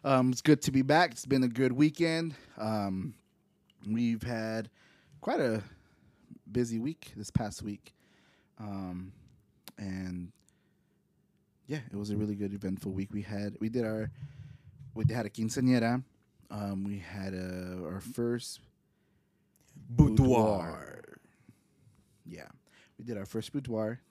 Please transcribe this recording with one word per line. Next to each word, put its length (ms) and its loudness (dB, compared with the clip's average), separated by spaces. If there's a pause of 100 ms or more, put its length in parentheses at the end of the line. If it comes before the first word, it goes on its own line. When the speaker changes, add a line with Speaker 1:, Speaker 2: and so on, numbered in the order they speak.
Speaker 1:
Um, 260 6
it's 120 -2
good 200 8
to 100 0
be 100 4
back. 300 4
It's 140 -14
been 180 4
a 40 2
good 240 2
weekend. 640 2 (220)
Um, 580 -2 (720)
we've 340 0
had 480 -4 (500)
quite 200 -2
a 220 2 (880)
busy 280 0
week 380 -6
this 140 -12
past 320 -2
week. 320 -10 (640)
Um, 540 -8 (680)
and 520 -8 (1400)
yeah, 140 -6 (100)
it 60 -10
was 140 -6
a 60 -2
really 180 -2
good, 200 -4
eventful 380 -6
week. 200 -6
We 100 -6
had, 380 -6
we 80 -2
did 160 -2
our, 260 -4 (840)
we 180 -2
had 140 -2
a 40 -8
quinceañera. 720 2 (480)
Um, 340 -4
we 140 -4
had, 360 -8
uh, 520 -6
our 140 -6
first 600 -4 (1300)
Speaker 2:
Boudoir. 280 8
Speaker 1:
boudoir. 840 4 (1200)
Yeah, 220 -16 (500)
we 60 -16
did 120 -4
our 100 -6
first 260 -6
boudoir. 480 -2 (100)